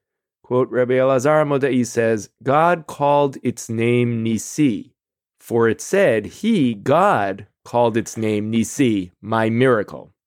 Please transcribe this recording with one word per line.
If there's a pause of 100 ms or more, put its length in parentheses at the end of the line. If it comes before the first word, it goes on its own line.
(420)
Quote,
Rabbi
Elazar
HaModai
says, (100)
"God
called
its
name
Nisi, (440)
for
it
said,
'He,
God, (180)
called
its
name
Nisi, (100)
my
miracle.'" (180)